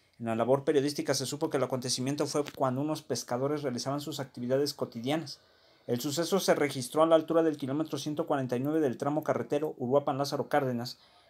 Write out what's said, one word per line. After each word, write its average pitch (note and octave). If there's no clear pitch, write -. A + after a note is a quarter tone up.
En A#2
la A2+
labor B2
periodística D3
se C3+
supo C#3+
que D3
el B2+
acontecimiento C3
fue D3
cuando C3
unos D3+
pescadores C3+
realizaban C3+
sus C#3+
actividades C3+
cotidianas. C3+
El A#2+
suceso E3
se F3+
registró C#3+
a D#3+
la E3
altura D#3+
del D3+
kilómetro C#3+
ciento D3+
cuarenta C3
y B2
nueve D3+
del B2+
tramo D3
carretero C#3+
Uruapan-Lázaro C#3
Cárdenas, B2+